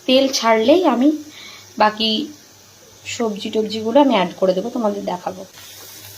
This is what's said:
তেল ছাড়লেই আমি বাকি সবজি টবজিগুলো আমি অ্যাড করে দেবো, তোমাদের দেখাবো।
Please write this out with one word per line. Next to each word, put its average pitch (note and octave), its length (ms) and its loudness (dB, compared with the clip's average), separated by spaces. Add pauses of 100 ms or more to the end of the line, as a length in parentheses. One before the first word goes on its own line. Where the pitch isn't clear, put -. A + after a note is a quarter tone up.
তেল C4 220 4
ছাড়লেই A#3+ 580 2
আমি C4 260 2 (680)
বাকি G#3+ 500 0 (800)
সবজি G#3+ 440 -6
টবজিগুলো A3 520 0
আমি C4+ 120 4
অ্যাড F3+ 240 0
করে F3+ 160 2
দেবো, G3 160 -4
তোমাদের G3+ 360 -4
দেখাবো। F#3 400 -8 (720)